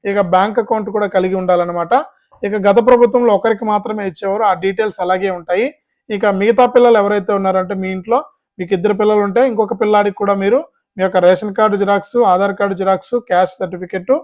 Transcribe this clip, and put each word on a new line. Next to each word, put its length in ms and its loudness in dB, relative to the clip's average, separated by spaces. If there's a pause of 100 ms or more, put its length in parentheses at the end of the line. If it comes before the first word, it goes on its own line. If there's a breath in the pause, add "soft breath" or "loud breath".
ఇక 160 -2 (140)
బ్యాంక్ 300 0
అకౌంట్ 320 -4
కూడా 200 -2
కలిగి 260 0
ఉండాలన్నమాట. 520 -2 (500 soft breath)
ఇక 120 -4 (120)
గత 200 6
ప్రభుత్వంలో 500 4
ఒకరికి 340 -2
మాత్రమే 380 -4
ఇచ్చేవారు, 400 -4
ఆ 40 2 (100)
డీటెయిల్స్ 420 -4
అలాగే 320 0
ఉంటాయి. 280 -2 (440)
ఇక 160 -4 (160)
మిగతా 240 4 (100)
పిల్లలు 260 6
ఎవరైతే 380 -2
ఉన్నారంటే 420 -2
మీ 140 -6
ఇంట్లో 240 -2 (400)
మీకు 180 -4
ఇద్దరు 240 0
పిల్లలు 260 2
ఉంటే 220 0
ఇంకొక 320 -4
పిల్లాడికి 400 0
కూడా 120 0 (100)
మీరు 160 2 (360)
మీ 80 -6
యొక్క 220 0
రేషన్ 320 2
కార్డు 240 2
జిరాక్స్, 360 -2 (140)
ఆధార్ 280 0
కార్డు 200 -2
జిరాక్స్, 360 -2 (140)
క్యాస్ట్ 320 0
సర్టిఫికెట్ 520 -6 (100)